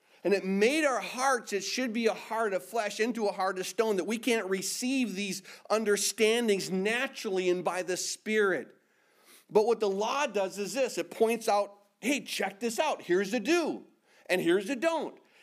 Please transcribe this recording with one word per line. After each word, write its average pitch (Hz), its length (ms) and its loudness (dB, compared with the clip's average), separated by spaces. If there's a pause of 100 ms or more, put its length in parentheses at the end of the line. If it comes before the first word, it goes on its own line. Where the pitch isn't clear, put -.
(240)
And 180 100 4
it 185 120 0
made 220 400 4
our 247 160 2
hearts, 247 500 0
it 190 140 -4
should 254 260 -2
be 226 160 0
a 202 60 2
heart 220 400 -4
of 180 100 -2
flesh, 208 380 -4
into 220 260 0
a 185 60 -2
heart 190 260 -2
of 185 80 -6
stone, 220 300 0
that 170 80 -2
we 220 120 -2
can't 226 280 0
receive 214 720 -2
these 196 280 -4 (260)
understandings 214 1000 2
naturally 190 800 -2
and 180 160 0
by 180 180 -2
the 175 140 -4
Spirit. 196 760 -2 (760)
But 202 160 6
what 226 160 2
the 208 80 2
law 226 360 0
does 190 320 -2
is 196 160 -6
this. 247 240 0
It 170 140 -4
points 226 380 0
out, 202 280 0 (220)
"Hey, 247 220 0
check 196 400 -6
this 233 180 -2
out. 302 220 0
Here's 190 300 2
the 240 100 0
do, 247 440 0 (420)
and - 140 2
here's 190 260 2
the 269 100 -2
don't." 311 400 -2 (260)